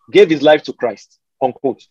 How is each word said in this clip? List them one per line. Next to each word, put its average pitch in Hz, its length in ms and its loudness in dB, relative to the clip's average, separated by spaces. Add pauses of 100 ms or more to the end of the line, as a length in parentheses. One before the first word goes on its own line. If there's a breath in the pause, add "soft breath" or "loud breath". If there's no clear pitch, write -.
gave 185 200 4
his 156 120 -2
life 151 220 2
to - 80 -14
Christ, - 480 -10 (220)
unquote, 127 500 -6